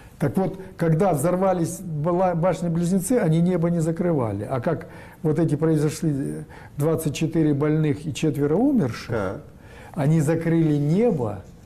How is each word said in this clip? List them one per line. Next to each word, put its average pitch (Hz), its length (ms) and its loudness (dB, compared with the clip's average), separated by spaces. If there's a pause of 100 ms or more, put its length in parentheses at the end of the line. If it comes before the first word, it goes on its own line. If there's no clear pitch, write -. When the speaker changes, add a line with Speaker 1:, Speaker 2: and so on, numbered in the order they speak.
(200)
Speaker 1:
Так - 160 0
вот, 190 220 -2 (180)
когда 165 360 2
взорвались 180 680 0
бала-, 175 540 0
башни-близнецы, 175 840 0
они 165 220 4
небо 175 280 2
не 170 120 0
закрывали. 151 640 0
А 131 160 -4
как 147 260 -2 (360)
вот 156 180 0
эти 147 160 2
произошли, 151 880 0 (340)
двадцать 151 380 0
четыре 160 360 2
больных 151 540 0
и 139 80 -6
четверо 147 400 0
умерших, 208 560 0
Speaker 2:
Так. 107 300 -4 (520)
Speaker 1:
они 156 280 2
закрыли 160 560 2
небо, 147 640 0 (240)